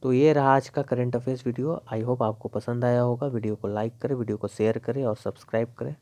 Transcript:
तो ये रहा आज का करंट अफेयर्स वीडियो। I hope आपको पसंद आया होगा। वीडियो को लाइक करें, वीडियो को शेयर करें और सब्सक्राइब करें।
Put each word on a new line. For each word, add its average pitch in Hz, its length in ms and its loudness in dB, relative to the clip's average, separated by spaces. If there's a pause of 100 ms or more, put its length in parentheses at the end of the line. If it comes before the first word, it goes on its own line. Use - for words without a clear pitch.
तो 131 100 2
ये 147 200 6
रहा 135 220 6
आज 131 140 2
का - 120 -2
करंट 123 340 -2
अफेयर्स 123 320 -2
वीडियो। 127 360 -4 (100)
I 113 40 -2
hope 123 240 -2
आपको 107 280 -2
पसंद 120 360 -4
आया 123 160 4
होगा। 123 260 0
वीडियो 110 280 -4
को 104 120 -8
लाइक 107 300 -4
करें, 131 180 -2
वीडियो 110 220 -4
को 101 100 -6
शेयर 110 300 0
करें 131 280 -4
और 107 100 0
सब्सक्राइब - 580 -6
करें। 139 280 -8